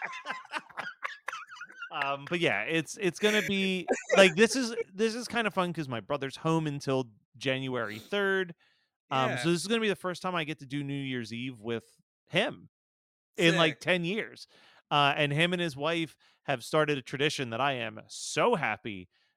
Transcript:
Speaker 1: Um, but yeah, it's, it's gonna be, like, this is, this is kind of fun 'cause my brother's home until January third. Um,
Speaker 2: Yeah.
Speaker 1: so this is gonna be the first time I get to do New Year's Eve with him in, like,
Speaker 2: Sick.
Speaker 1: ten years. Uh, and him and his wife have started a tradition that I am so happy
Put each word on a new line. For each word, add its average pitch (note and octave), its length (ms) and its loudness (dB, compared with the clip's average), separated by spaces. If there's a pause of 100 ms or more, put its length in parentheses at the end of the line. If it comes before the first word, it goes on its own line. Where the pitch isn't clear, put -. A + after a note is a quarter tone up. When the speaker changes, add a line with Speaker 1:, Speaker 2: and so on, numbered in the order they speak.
(2000)
Speaker 1:
Um, C#3 360 -2
but F3 100 0
yeah, A2 220 4
it's, D#3 380 -2
it's F3+ 180 0
gonna G#3+ 240 2
be, F#3+ 440 0 (300)
like, F#3+ 180 10
this A3 220 6
is, A#3+ 180 -2 (200)
this A3 200 2
is A#3+ 140 -8
kind A3+ 180 0
of G3+ 60 -2
fun F3 220 0
'cause D3 140 -4
my A#2 120 -4
brother's C3+ 360 -4
home D#3+ 300 2
until C#3 380 0 (320)
January B2 640 -4
third. F#3+ 560 -2 (560)
Um, C3 220 2
Speaker 2:
Yeah. C3 40 -2
Speaker 1:
so D#3 160 0
this E3+ 80 0
is E3 60 -6
gonna A3+ 160 0
be G#3 80 0
the F3+ 60 0
first F3+ 260 -8
time F#3 120 -4
I E3 100 -2
get D3+ 160 -8
to C#3 60 -16
do C#3+ 160 -4
New C#3 120 -4
Year's B2+ 400 -6
Eve B2 260 -8
with A2+ 240 -4 (440)
him - 420 -2 (640)
in, E3 200 4
like, D#3+ 180 4
Speaker 2:
Sick. - 60 -20
Speaker 1:
ten F3 260 0
years. E3 400 -6 (440)
Uh, C#3+ 280 6
and C#3+ 160 2
him E3+ 180 4
and F3+ 80 -2
his D#3+ 160 -2
wife D#3+ 400 -2 (280)
have B2+ 200 -2
started D3+ 320 2
a B2+ 60 -6
tradition C#3 480 -2
that A2+ 100 -2
I C#3 140 4
am A2 340 -6
so - 460 0
happy G#2+ 560 -4 (260)